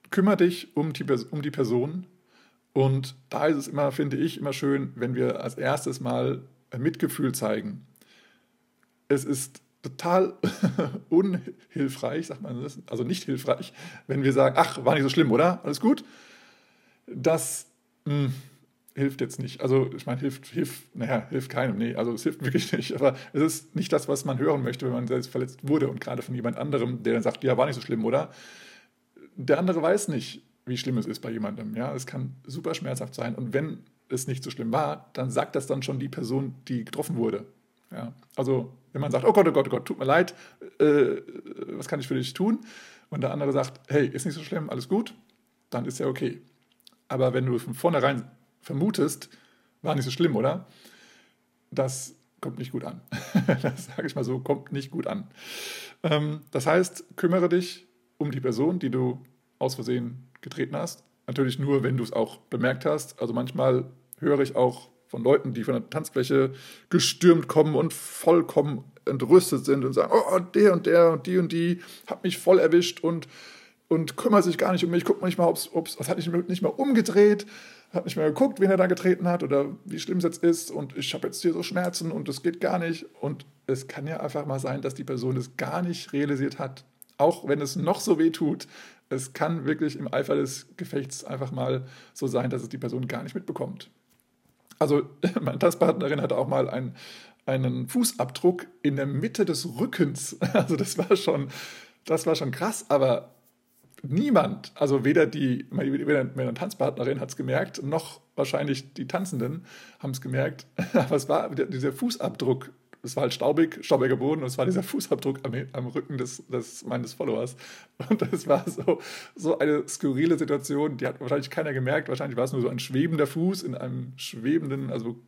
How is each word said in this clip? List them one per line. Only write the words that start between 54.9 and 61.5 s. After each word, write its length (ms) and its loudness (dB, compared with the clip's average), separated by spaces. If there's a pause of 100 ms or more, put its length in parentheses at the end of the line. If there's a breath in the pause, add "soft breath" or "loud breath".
gut 160 -6
an. 200 -6 (760 loud breath)
Ähm, 380 0 (100)
das 160 0
heißt, 380 2 (100)
kümmere 340 2
dich 380 0 (300)
um 140 -4
die 80 -4
Person, 400 0
die 100 -2
du 320 -2 (380)
aus 160 -2
Versehen 520 -4 (140)
getreten 340 -6
hast. 280 -6 (240)
Natürlich 320 0